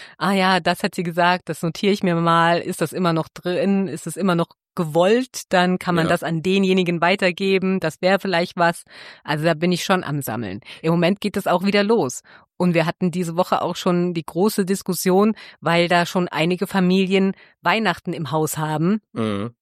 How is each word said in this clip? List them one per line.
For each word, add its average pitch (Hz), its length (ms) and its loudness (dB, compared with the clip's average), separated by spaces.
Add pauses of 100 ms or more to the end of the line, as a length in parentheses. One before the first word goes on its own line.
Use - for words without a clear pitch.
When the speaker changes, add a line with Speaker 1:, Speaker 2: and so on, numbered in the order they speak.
(180)
Speaker 1:
Ah 190 140 0
ja, 190 280 2
das 175 220 -2
hat 196 120 -4
sie 190 100 -4
gesagt, 175 440 0
das 160 140 -8
notiere 185 320 0
ich - 80 -4
mir 175 140 2
mal. 170 440 4
Ist - 220 -6
das 156 100 -2
immer 175 220 0
noch 160 180 -2
drin? 185 560 -2
Ist 147 180 -10
es 165 120 -10
immer 185 160 0
noch 170 140 0 (260)
gewollt? 185 760 0
Dann 180 300 2
kann 180 160 -2
man 165 100 2
Speaker 2:
Ja. 165 60 0
Speaker 1:
das 175 120 0
an 160 200 -4
denjenigen 185 580 2
weitergeben. 190 800 0
Das - 220 -4
wäre 190 180 4
vielleicht 180 380 -2
was. 170 260 0 (400)
Also 147 200 -2
da 165 100 4
bin 170 180 0
ich 170 120 -2
schon 185 200 0
am 143 160 -4
Sammeln. 110 400 -6 (220)
Im 160 100 0
Moment 175 300 2
geht 202 160 -4
es 190 80 -4
auch 175 180 2
wieder 202 180 2
los. 202 380 0 (380)
Und 180 160 2
wir 160 120 2
hatten 175 240 -2
diese 170 260 -4
Woche - 240 0
auch 175 140 -2
schon 175 400 0
die 165 100 -4
große 196 400 0
Diskussion, 190 720 0 (260)
weil 170 280 2
da 175 180 2
schon 175 220 -2
einige 175 400 -2
Familien 190 640 2 (260)
Weihnachten 190 520 -2
im 147 180 -8
Haus 156 260 -2
haben, 156 440 0 (140)
Speaker 2:
Mhm. 107 360 -4 (120)